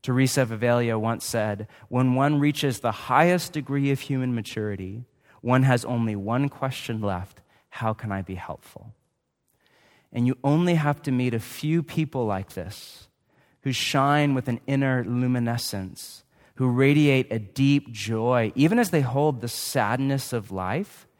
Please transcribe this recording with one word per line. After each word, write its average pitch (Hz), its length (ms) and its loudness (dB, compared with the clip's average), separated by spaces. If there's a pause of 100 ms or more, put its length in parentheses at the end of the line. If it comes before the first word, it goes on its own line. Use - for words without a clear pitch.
Teresa 131 400 2
of 117 120 0
Avila 120 440 2
once 113 280 -2
said, 107 420 -4 (220)
"When 127 260 2
one 143 240 2
reaches 147 400 0
the 113 140 -2
highest 170 580 2
degree 139 400 -2
of 135 80 0
human 131 340 -2
maturity, 104 720 -6 (380)
one 127 220 4
has 127 200 4
only 117 320 -2
one 113 320 -2
question 127 540 -6
left: 95 400 -6 (280)
'How 113 240 -4
can 110 160 -8
I 98 120 -4
be 92 140 -10
helpful?'" - 600 -16 (1160)
And 120 120 0
you 131 200 2
only 170 300 4
have 147 260 0
to 143 100 -4
meet 123 220 0
a 113 60 -2
few 156 440 -2
people 139 420 -4
like 98 280 -4
this - 560 -14 (540)
who 131 100 -2
shine 143 600 2
with 127 140 -2
an 120 180 -4
inner 135 380 0
luminescence, 120 1200 -4 (320)
who 131 140 0
radiate 135 640 4
a 113 60 -2
deep 135 520 0
joy, 113 640 0
even 165 240 4
as 208 120 0
they 156 100 2
hold 135 400 0
the 117 80 -6
sadness 135 840 -2
of 107 200 -6
life 98 540 -6 (140)